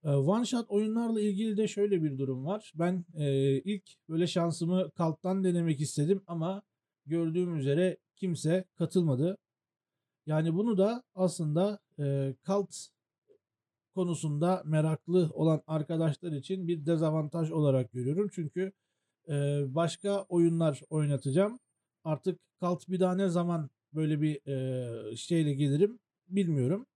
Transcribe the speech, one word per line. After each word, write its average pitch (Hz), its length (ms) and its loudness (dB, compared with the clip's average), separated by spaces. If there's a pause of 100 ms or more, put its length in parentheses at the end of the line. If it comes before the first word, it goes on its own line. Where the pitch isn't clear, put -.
E, 156 60 -2
one 156 360 4
shot 240 240 -2
oyunlarla 220 520 0
ilgili 208 360 0
de 214 100 2
şöyle 202 360 0
bir 139 140 -2
durum 131 280 -4
var. 208 300 -6
Ben, 175 380 0
e, 139 480 2
ilk 196 220 -4 (260)
böyle 165 180 0
şansımı 170 720 0
Cult'tan 180 460 -2
denemek 170 380 2
istedim 156 460 0
ama 170 340 -4 (440)
gördüğüm 165 520 -2
üzere 151 400 0 (180)
kimse 180 500 -2 (100)
katılmadı. 165 640 0 (880)
Yani 160 280 2
bunu 208 240 2
da 220 260 2 (120)
aslında, 180 640 0 (200)
e, 139 360 0 (100)
Cult 196 300 -2 (1200)
konusunda 175 680 0
meraklı 156 680 2
olan 156 340 2
arkadaşlar 160 640 -2
için 170 360 -6
bir 165 180 -2
dezavantaj 160 680 0
olarak 139 400 2
görüyorum. 147 420 -2
Çünkü, 180 380 -4 (560)
e, 151 60 -4 (420)
başka 196 480 0
oyunlar 165 680 2
oynatacağım. 151 680 0 (440)
Artık 156 360 -4 (200)
Cult 175 300 -4
bir 180 100 -2
daha 180 160 2
ne 190 140 2
zaman 170 400 -2 (240)
böyle 156 280 0
bir, 151 260 -2
e, 123 680 -6
şeyle 156 380 0
gelirim 147 460 2 (280)
bilmiyorum. 180 580 0 (100)